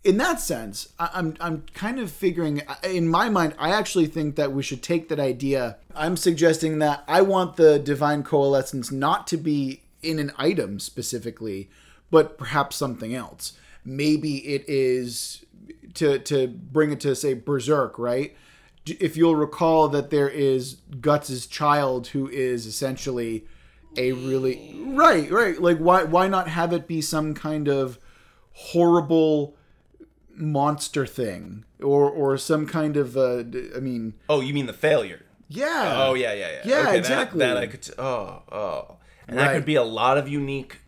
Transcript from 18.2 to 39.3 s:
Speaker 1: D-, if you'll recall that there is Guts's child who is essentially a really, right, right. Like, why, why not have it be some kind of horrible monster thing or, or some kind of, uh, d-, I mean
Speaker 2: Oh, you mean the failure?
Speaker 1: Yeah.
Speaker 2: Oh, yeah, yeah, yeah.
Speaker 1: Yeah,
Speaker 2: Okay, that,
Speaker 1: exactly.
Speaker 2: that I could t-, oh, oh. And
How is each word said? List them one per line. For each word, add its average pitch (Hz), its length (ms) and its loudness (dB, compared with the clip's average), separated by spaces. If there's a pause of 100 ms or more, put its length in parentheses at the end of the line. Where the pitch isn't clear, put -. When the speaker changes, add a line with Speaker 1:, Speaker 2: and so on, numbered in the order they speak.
Speaker 1:
D-, 151 160 -8
if 160 160 -2
you'll 165 180 6
recall 156 540 2
that 143 220 -2
there 143 180 2
is 135 460 0 (260)
Guts's 143 440 0
child 143 640 0
who 135 220 -4
is 123 360 -2
essentially 120 800 -6 (520)
a 127 160 0
really, 131 600 -2 (120)
right, 269 440 4
right. 180 320 2
Like, 170 180 4
why, 175 260 6
why 175 240 2
not 190 180 0
have 170 240 -2
it 170 160 -2
be 160 140 -4
some 156 320 -2
kind 151 340 -4
of 135 320 0 (540)
horrible 160 1040 4 (840)
monster 147 640 0
thing 95 600 -8 (160)
or, 143 280 4
or 139 280 0
some 151 280 0
kind 151 300 -2
of, 131 220 0
uh, 123 260 0
d-, 120 320 -10
I 127 40 -6
mean 117 340 -6 (160)
Speaker 2:
Oh, 143 100 4
you 135 140 -4
mean 139 140 -2
the 107 60 -8
failure? 113 520 0 (240)
Speaker 1:
Yeah. 226 580 -2
Speaker 2:
Oh, 131 60 2
yeah, 120 200 0
yeah, 95 180 -6
yeah. - 120 -10
Speaker 1:
Yeah, 262 180 2
Speaker 2:
Okay, - 100 2
that, - 40 4
Speaker 1:
exactly. 185 440 0
Speaker 2:
that 123 180 2
I 120 100 -2
could - 140 -14
t-, - 160 -16
oh, 107 540 -6
oh. 92 460 -8 (300)
And 120 100 -6